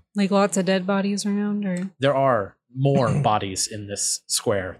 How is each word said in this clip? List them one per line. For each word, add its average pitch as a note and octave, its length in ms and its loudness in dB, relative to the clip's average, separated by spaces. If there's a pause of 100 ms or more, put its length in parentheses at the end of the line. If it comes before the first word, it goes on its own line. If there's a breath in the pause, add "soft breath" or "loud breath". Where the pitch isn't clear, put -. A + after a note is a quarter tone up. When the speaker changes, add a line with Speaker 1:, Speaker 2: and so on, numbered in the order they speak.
(160)
Speaker 1:
Like, G3 160 2
lots G3 260 2
of F#3 80 0
dead F#3+ 220 0
bodies G3+ 380 -2
around, G#3 400 -2
or? F#3 240 -4 (100)
Speaker 2:
There C3+ 160 2
are B2 400 2 (200)
more C3+ 380 2
Speaker 1:
<clears throat> D3 80 0
Speaker 2:
bodies G2+ 460 0
in G#2+ 200 -10
this - 400 -4
square F#2 520 -2